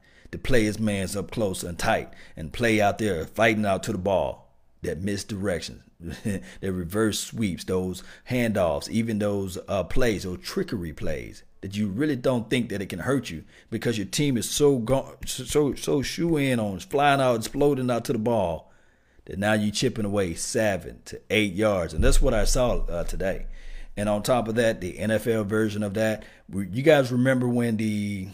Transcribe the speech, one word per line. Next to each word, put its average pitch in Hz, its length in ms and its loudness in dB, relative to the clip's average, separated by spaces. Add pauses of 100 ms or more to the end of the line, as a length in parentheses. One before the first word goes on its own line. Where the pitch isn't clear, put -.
(320)
to 85 60 -10
play 113 260 4
his 107 160 0
mans 98 360 -2
up 92 160 -6
close 98 320 -2
and 87 140 -8
tight 104 320 0 (260)
and 78 180 -10
play 113 280 4
out 101 160 4
there 95 280 -2
fighting 107 400 2
out 95 180 0
to 120 80 -4
the 101 60 -2
ball, 90 560 0 (280)
that 82 200 -6
misdirection, 98 880 -4
<laughs> - 80 -20
that 85 420 -6 (200)
reverse 95 580 -2
sweeps, 101 440 -4
those 92 400 -4 (260)
handoffs, 101 600 0
even 113 300 -2
those, 98 380 -2 (100)
uh, 90 160 0
plays, 110 400 2
those 90 180 -6
trickery 95 500 -4
plays 67 520 -6 (180)
that 95 140 -8
you 107 120 0
really 135 280 0
don't 123 340 0
think 120 200 0
that 98 120 -4
it 90 80 -8
can 90 100 -8
hurt 127 300 -2
you 78 140 -10 (260)
because 117 280 -2
your 98 100 -4
team 139 300 0
is 98 120 -4
so 143 280 4
go-, 113 380 -2 (100)
so, - 180 -6
so, 143 300 2
so 151 280 -2
shoe 165 360 -2
in 131 220 0
on 101 200 -4
flying 139 420 2
out, 127 160 4
exploding 131 520 0
out 117 160 0
to 147 80 0
the 113 60 0
ball 107 520 0 (540)
that 82 140 -10
now 107 140 2
you 107 180 2
chipping 107 340 0
away 98 300 0
seven 95 720 -2
to - 140 -14 (100)
eight 104 240 2
yards. 92 400 0
And - 100 0
that's 123 180 8
what 131 120 6
I 104 100 4
saw, 117 420 2
uh, 85 180 -2
today. 87 440 -4 (500)
And 104 120 0
on 104 120 0
top 117 260 0
of 110 80 -2
that, 113 260 2
the 92 180 -8
N 104 100 -2
F 110 160 0
L 113 180 2
version 107 380 0
of 101 140 -4
that, 110 280 0 (260)
we, 98 180 -4
you 117 160 -4
guys 143 280 6
remember 127 360 2
when 120 300 0
the, 104 560 -2